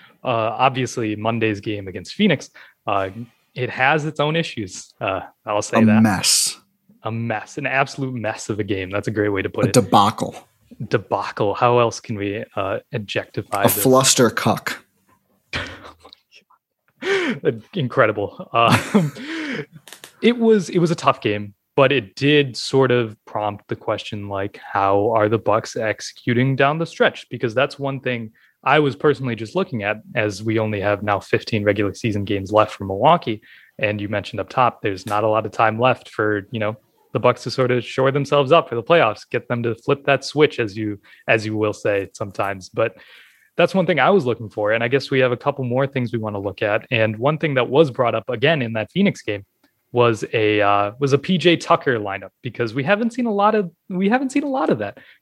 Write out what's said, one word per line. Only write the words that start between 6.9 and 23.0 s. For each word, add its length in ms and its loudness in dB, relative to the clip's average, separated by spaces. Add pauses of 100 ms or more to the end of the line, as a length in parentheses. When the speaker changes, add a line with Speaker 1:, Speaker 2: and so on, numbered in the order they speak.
Speaker 1:
A 80 -6
mess, 460 -6
an 80 -6
absolute 480 -2
mess 360 -6
of 100 -2
a 40 -2
game. 280 -4
That's 160 -4
a 40 -4
great 180 0
way 120 0
to 80 -4
put 160 -2
Speaker 2:
A 40 0
Speaker 1:
it. 40 -2
Speaker 2:
debacle. 600 2 (540)
Speaker 1:
Debacle. 640 -2
How 260 2
else 220 0
can 160 -8
we, 260 -4 (140)
uh, 220 -4 (120)
adjectify 720 -6
Speaker 2:
A 40 2
Speaker 1:
this? 160 2
Speaker 2:
fluster 480 6
cuck. 540 -2 (680)
Speaker 1:
<laughs> 80 -6 (2000)
Incredible. 800 -2
Um, 640 2 (540)
<laughs> 540 -20
it 160 4
was, 320 4
it 100 0
was 120 2
a 40 0
tough 260 0
game, 320 -4 (220)
but 160 4
it 240 -2
did 420 2
sort 340 2
of 240 0 (100)